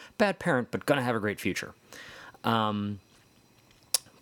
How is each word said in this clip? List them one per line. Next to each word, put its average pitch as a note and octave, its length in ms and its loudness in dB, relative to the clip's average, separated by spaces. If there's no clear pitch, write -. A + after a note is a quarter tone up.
"Bad G3+ 220 2
parent, C3 320 2
but - 140 -4
gonna C#3 180 4
have A#2+ 140 2
a - 20 0
great G2+ 220 -2
future." - 320 -2
Um, G#2 560 2